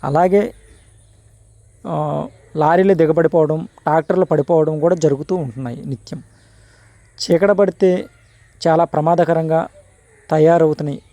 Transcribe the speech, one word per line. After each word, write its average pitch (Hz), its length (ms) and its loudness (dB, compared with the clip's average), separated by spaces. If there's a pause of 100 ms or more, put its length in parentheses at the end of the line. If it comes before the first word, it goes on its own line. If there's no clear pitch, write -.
అలాగే, 180 500 0 (1300)
ఆ, 151 400 -6 (280)
లారీలు 175 380 2
దిగబడిపోవడం, 160 720 0 (160)
ట్రాక్టర్లు 165 420 0
పడిపోవడం 156 540 0
కూడా 175 160 2
జరుగుతూ 151 400 -2
ఉంటున్నాయి 127 500 -10
నిత్యం. 139 380 -12 (960)
చీకటి 185 340 2
పడితే 190 520 0 (640)
చాలా 165 160 2
ప్రమాదకరంగా 160 840 0 (600)
తయారవుతున్నాయి 156 720 2 (120)